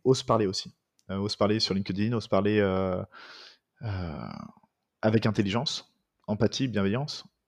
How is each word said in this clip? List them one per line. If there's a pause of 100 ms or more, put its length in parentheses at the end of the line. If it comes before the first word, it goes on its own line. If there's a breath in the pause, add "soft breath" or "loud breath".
ose
parler
aussi. (360)
Euh,
ose
parler
sur
LinkedIn,
ose
parler,
euh, (800 loud breath)
euh, (720)
avec
intelligence, (340)
empathie,
bienveillance, (220)